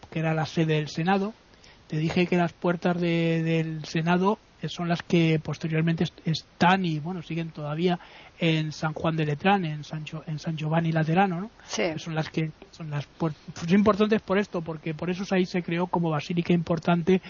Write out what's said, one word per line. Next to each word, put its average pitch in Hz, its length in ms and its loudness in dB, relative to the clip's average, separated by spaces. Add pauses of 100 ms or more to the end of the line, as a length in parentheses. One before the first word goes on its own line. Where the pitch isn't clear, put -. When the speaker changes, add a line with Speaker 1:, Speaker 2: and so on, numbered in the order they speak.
(100)
Speaker 1:
que - 80 -6
era 160 160 0
la 156 100 0
sede 160 300 0
del 151 140 0
Senado. 190 440 0 (540)
Te 160 100 -6
dije 165 300 2
que 180 100 2
las 170 160 2
puertas 175 480 0
de, 165 420 2
del 160 440 -2
Senado, 180 520 2 (220)
eh, 160 80 -6
son 175 220 -6
las 170 120 0
que 160 400 4
posteriormente 160 640 0
est-, - 240 -8
están 180 560 2
y, 160 140 0
bueno, 165 240 -6
siguen 165 280 -6
todavía 160 480 -2 (420)
en 156 320 2
San 156 200 -4
Juan 165 240 -2
de 156 100 0
Letrán, 185 380 2
en 151 200 -6
San 156 200 -10
Gio-, 151 220 -12
en 151 120 -6
San 160 180 -6
Giovanni 160 360 0
Laterano, 165 480 2
¿no? 214 100 -10 (160)
Speaker 2:
Sí. - 160 -4 (100)
Speaker 1:
Que 156 60 -6
son 165 160 -8
las 160 160 -4
que 160 200 -4 (200)
son 160 200 -12
las 147 160 -6 (120)
puer-, 160 140 -2 (220)
pues, 170 180 -2
importantes 208 500 4
por 190 160 0
esto, 196 240 -2
porque 160 320 -6
por 170 160 -6
eso 185 140 -4 (100)
ahí 185 120 4
se 175 160 -2
creó 170 260 -2
como 170 220 0
basílica 170 420 0
importante, 170 760 2